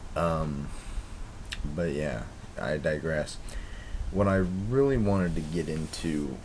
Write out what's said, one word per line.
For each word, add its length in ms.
Um, 500
but 300
yeah, 300
I 180
digress. 600
What 160
I 80
really 600
wanted 360
to 80
get 260
into 760